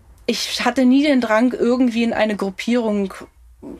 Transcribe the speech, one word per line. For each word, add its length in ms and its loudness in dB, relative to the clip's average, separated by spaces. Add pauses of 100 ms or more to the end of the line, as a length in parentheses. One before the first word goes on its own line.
(240)
ich 400 -4
hatte 220 2
nie 160 4
den 180 2
Drang, 320 2
irgendwie 520 0
in 80 -2
eine 240 0
Gruppierung 760 -2 (680)